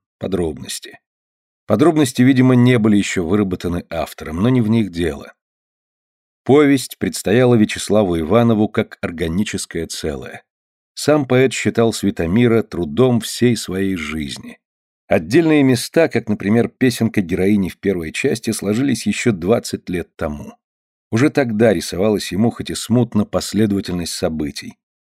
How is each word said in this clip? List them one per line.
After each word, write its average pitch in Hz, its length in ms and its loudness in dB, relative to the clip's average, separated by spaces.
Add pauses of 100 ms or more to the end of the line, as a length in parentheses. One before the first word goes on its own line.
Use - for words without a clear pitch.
(180)
подробности. 87 840 -8 (680)
Подробности, 143 560 2
видимо, 127 320 6
не 123 240 6
были 107 180 4
ещё 95 300 -2
выработаны 90 640 -2
автором, 78 460 -8
но 104 120 0
не 127 120 2
в 107 80 0
них 110 220 0
дело. 82 420 -6 (1120)
Повесть 139 540 2
предстояла 120 580 2
Вячеславу 98 640 0
Иванову 107 500 2
как - 340 -6
органическое 85 840 -6
целое. - 560 -10 (500)
Сам 147 320 0
поэт 127 260 4
считал 113 400 0
Светомира 107 720 0
трудом 110 580 0
всей 120 360 0
своей 95 400 -4
жизни. 76 640 -10 (500)
Отдельные 143 540 4
места, 135 460 2
как, - 200 -2
например, 107 400 0
песенка 113 520 0
героини 92 480 0
в - 100 -14
первой 87 340 -2
части, - 400 -2
сложились 113 540 -2
ещё 107 260 0
двадцать 95 560 -2
лет 87 280 -6
тому. 76 380 -8 (560)
Уже 131 200 2
тогда 117 420 2
рисовалась 90 600 -2
ему, 107 180 2
хоть - 200 -10
и 80 40 -6
смутно, 107 500 0
последовательность 92 880 -2
событий. 78 640 -6 (280)